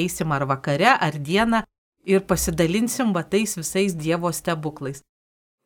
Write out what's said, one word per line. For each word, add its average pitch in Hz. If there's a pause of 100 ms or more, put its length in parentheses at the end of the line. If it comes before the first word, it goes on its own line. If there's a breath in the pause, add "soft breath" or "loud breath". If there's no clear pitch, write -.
eisim 170
ar 139
vakare, 143
ar 151
dieną 214 (440)
ir 190
pasidalinsim 190
va 165
tais 214
visais 185
Dievo 165
stebuklais. 156 (640)